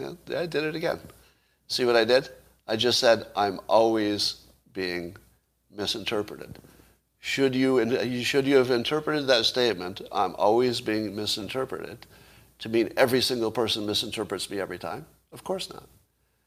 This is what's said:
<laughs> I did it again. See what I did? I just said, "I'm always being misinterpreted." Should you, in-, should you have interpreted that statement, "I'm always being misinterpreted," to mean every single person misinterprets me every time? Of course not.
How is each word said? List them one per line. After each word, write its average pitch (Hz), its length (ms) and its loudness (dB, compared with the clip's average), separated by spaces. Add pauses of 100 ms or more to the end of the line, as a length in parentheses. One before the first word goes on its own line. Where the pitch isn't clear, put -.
<laughs> - 280 -14
I 165 120 -4
did 151 160 -4
it 156 120 -4
again. 165 240 -4 (680)
See 127 180 -2
what 120 100 6
I 113 80 8
did? 127 260 4 (380)
I 113 80 -2
just 113 240 2
said, 113 360 4
"I'm 98 320 0
always 107 720 2 (320)
being 87 420 -6 (560)
misinterpreted." 101 880 -6 (600)
Should 135 360 0
you, 131 240 4
in-, 120 440 0
should 139 220 0
you 139 120 6
have 127 140 6
interpreted 151 560 -2
that 120 180 4
statement, 98 560 0 (100)
"I'm 92 240 -2
always 117 460 4
being 107 340 -4
misinterpreted," 104 880 -8 (540)
to 113 100 -10
mean 113 260 2
every 127 260 4
single 113 300 -2
person 107 340 -2
misinterprets 104 640 -4
me 101 100 -6
every 90 180 -6
time? 95 280 -10 (260)
Of - 120 -20
course 185 260 -6
not. - 180 -18 (600)